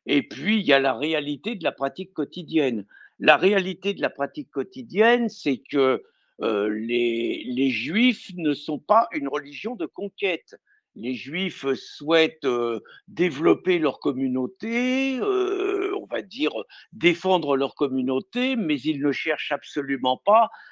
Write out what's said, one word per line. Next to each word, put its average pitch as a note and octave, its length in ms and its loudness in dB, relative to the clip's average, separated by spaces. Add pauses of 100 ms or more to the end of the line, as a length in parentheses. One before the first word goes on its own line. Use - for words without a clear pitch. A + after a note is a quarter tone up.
Et C#3 160 2
puis, F#3 360 -2
il F#3 60 -2
y D3 80 4
a C#3 60 8
la C3+ 160 2
réalité D3 600 -4
de E3+ 100 -12
la C3+ 80 0
pratique C#3 400 -6
quotidienne. C#3+ 760 -2 (320)
La D3 180 6
réalité F#3+ 560 2
de D3+ 100 -6
la - 80 -2
pratique C#3 400 -8
quotidienne, G#3 760 2
c'est C3+ 300 -2
que, C3 440 2 (400)
euh, G#2+ 260 2
les, A#2 760 -2
les B2+ 240 0
Juifs E3+ 680 0
ne D#3 180 0
sont D3 240 -6
pas - 340 4
une C#3+ 140 -4
religion C#3+ 480 -6
de E3+ 120 -6
conquête. F#3+ 680 -6 (420)
Les B2+ 160 -4
Juifs C#3 600 -6
souhaitent, D#3 720 0
euh, A#2+ 360 0 (280)
développer E3 720 2
leur D3 220 0
communauté, A3+ 1160 -2
euh, A#2 800 0
on G#2 80 -10
va A2+ 160 -6
dire B2 300 -4 (400)
défendre E3 640 2
leur C3+ 180 -2
communauté, C3 840 -2
mais D3+ 240 -2
ils C#3+ 200 -2
ne C#3+ 120 0
cherchent - 400 -4
absolument C3+ 720 -2
pas G#3+ 260 6 (220)